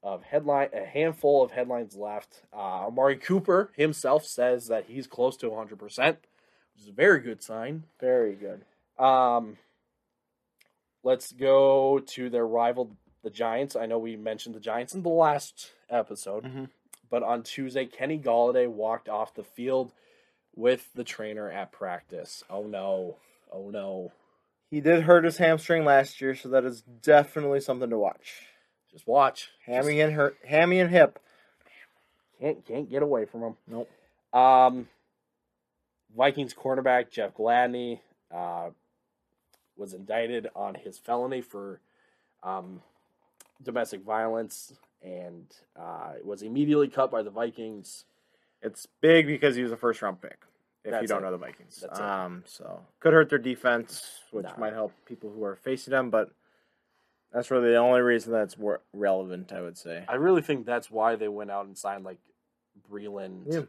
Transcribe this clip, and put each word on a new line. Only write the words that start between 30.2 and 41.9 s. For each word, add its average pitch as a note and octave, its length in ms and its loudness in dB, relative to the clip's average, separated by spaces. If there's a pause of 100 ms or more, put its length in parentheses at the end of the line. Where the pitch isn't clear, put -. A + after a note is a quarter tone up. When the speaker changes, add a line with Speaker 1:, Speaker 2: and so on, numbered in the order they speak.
Speaker 2:
hammy E3+ 340 4
and F3 100 2
hip. F3 280 6 (1200)
Speaker 1:
Can't, C#3+ 260 -4
can't C3 240 -8
get C#3 120 0
away C3+ 240 0
from A#2 160 -12
him. A2+ 140 -8 (100)
Speaker 2:
Nope. A#2 240 -10 (440)
Speaker 1:
Um, B2+ 540 8 (1300)
Vikings C3+ 380 2
cornerback C3 560 0
Jeff G2+ 240 -6
Gladney, B2 640 0 (340)
uh, F2 360 -8 (1080)
was F#2+ 180 -14
indicted A2 600 -6
on G2 180 -8
his - 240 -16
felony B2 420 -4
for, G2+ 400 -16 (600)